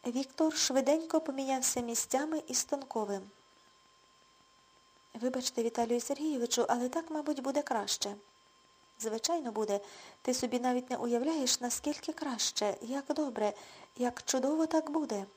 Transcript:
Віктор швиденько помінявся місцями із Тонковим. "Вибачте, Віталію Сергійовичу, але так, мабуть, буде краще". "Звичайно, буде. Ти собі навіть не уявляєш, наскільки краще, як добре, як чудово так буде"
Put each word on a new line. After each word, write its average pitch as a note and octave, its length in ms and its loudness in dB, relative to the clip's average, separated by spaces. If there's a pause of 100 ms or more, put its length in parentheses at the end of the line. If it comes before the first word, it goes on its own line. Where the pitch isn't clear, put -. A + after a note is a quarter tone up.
Віктор C4+ 500 2
швиденько D4+ 640 4
помінявся C4+ 600 0
місцями C4+ 680 0
із B3 160 0
Тонковим. G#3+ 580 -2 (1900)
"Вибачте, B3 480 0
Віталію A#3 380 2
Сергійовичу, C4 680 0
але B3 200 2
так, E4 220 -4
мабуть, D4+ 320 -2
буде C#4 200 2
краще". G3+ 520 -2 (840)
"Звичайно, A3+ 520 -2
буде. G#3 280 0 (420)
Ти B3+ 120 2
собі B3 260 0
навіть B3 300 0
не B3 60 -2
уявляєш, B3 640 2
наскільки C4+ 520 -4
краще, A3 720 -2
як C4+ 260 -4
добре, A#3 440 0 (440)
як A#3+ 260 0
чудово C#4+ 440 2
так D#4 240 2
буде" A#3+ 360 -2 (100)